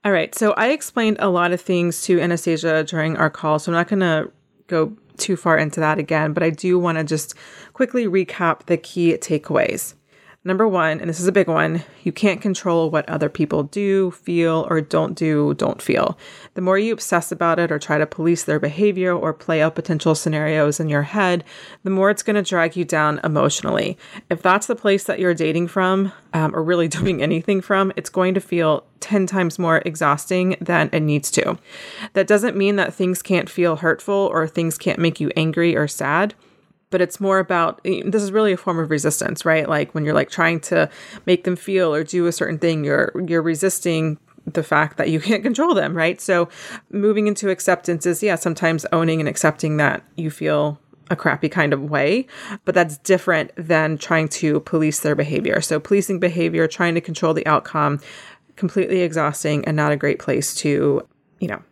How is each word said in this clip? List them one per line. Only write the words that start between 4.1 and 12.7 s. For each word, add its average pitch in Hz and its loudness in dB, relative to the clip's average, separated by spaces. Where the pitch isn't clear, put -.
go 165 0
too - -2
far 165 2
into 151 -2
that 156 2
again, 156 0
but 170 0
I 165 2
do 180 0
wanna 165 0
just 151 -4
quickly 247 0
recap 175 0
the 175 2
key 170 2
takeaways. - -2
Number 190 2
one, 160 0
and - -6
this 165 -4
is 180 2
a 190 4
big 185 4
one, 160 0
you 170 -2
can't 196 0
control 170 0